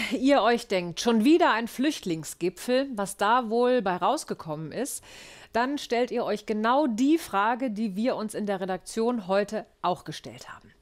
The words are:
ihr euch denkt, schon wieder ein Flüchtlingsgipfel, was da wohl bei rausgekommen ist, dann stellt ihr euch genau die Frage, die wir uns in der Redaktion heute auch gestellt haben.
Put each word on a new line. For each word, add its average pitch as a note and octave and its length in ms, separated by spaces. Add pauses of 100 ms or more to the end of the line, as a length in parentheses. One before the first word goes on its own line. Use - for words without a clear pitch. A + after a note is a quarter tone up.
(200)
ihr C4 220
euch A#3 260
denkt, F3 320
schon A3+ 240
wieder D#4 280
ein A3 160
Flüchtlingsgipfel, A#3+ 1300
was G3 220
da A3+ 320
wohl B3 320
bei F#3 160
rausgekommen F3 760
ist, - 320 (520)
dann C4 240
stellt B3 320
ihr A#3+ 120
euch G#3 220
genau A3+ 420
die C4 300
Frage, A#3 540
die G3+ 260
wir A3 180
uns G#3 200
in G3+ 100
der G3+ 160
Redaktion G3+ 680
heute G3 380 (160)
auch F3 240
gestellt - 500
haben. - 160 (120)